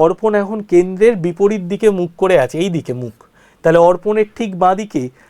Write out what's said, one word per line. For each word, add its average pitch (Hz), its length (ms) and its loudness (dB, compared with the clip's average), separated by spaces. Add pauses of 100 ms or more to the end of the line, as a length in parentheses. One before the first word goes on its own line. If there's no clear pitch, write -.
অর্পণ 185 280 0 (100)
এখন 208 160 -8 (140)
কেন্দ্রের 185 420 2 (100)
বিপরীত 196 380 -2 (100)
দিকে 208 160 0 (100)
মুখ 175 120 -4 (120)
করে 185 220 2
আছে, 123 200 -8
এই 196 120 -4
দিকে 135 160 -6 (100)
মুখ। 117 120 -12 (480)
তাহলে 165 260 4
অর্পণের 208 400 0 (100)
ঠিক 226 120 -6 (120)
বাঁ 185 180 2
দিকে 208 220 -6 (260)